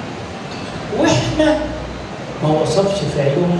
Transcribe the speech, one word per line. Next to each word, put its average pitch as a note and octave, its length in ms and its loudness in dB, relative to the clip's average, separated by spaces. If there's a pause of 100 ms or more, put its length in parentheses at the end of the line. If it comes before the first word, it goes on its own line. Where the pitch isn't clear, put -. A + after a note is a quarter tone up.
(1000)
وإحنا D#4 600 4 (840)
ما D3+ 60 2
وصفش F3+ 500 2 (180)
فعلهم E3+ 420 2